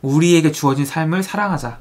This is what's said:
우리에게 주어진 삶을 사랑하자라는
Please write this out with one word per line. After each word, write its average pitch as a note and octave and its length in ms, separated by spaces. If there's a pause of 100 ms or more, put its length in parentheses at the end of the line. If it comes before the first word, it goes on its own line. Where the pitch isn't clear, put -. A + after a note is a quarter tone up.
우리에게 D#3 500
주어진 C#3 320
삶을 D#3+ 380
사랑하자라는 F#3+ 580